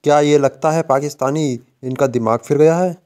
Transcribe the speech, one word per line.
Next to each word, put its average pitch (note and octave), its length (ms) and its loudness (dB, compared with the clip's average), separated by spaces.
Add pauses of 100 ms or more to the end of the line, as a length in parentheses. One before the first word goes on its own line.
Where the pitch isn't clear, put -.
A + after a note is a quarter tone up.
क्या D3 160 4
ये D3 180 2
लगता D3+ 320 0
है D#3+ 120 -2
पाकिस्तानी C#3 760 -2 (240)
इनका C3 220 -2
दिमाग A#2 320 -2
फिर D3 200 -2
गया D#3+ 180 4
है? F3+ 160 -2 (140)